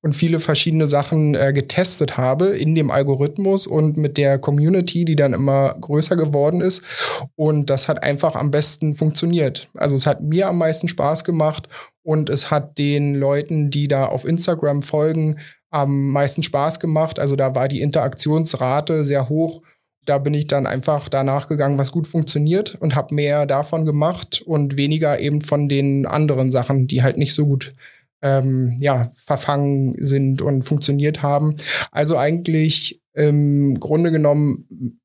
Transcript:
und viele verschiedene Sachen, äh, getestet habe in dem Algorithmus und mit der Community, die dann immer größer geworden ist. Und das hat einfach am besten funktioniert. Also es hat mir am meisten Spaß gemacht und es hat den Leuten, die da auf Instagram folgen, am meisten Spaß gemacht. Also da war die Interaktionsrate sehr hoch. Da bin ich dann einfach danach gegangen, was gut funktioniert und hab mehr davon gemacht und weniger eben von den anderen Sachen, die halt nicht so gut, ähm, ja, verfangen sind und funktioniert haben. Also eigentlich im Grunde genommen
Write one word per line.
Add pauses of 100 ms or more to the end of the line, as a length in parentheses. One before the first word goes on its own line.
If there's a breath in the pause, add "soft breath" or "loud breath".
und
viele
verschiedene
Sachen,
äh,
getestet
habe
in
dem
Algorithmus
und
mit
der
Community,
die
dann
immer
größer
geworden
ist. (540 loud breath)
Und
das
hat
einfach
am
besten
funktioniert.
Also
es
hat
mir
am
meisten
Spaß
gemacht (340 loud breath)
und
es
hat
den
Leuten,
die
da
auf
Instagram
folgen, (340 loud breath)
am
meisten
Spaß
gemacht.
Also
da
war
die
Interaktionsrate
sehr
hoch. (440 soft breath)
Da
bin
ich
dann
einfach
danach
gegangen,
was
gut
funktioniert
und
hab
mehr
davon
gemacht
und
weniger
eben
von
den
anderen
Sachen,
die
halt
nicht
so
gut, (480 loud breath)
ähm,
ja,
verfangen
sind
und
funktioniert
haben. (340 loud breath)
Also
eigentlich (100)
im
Grunde
genommen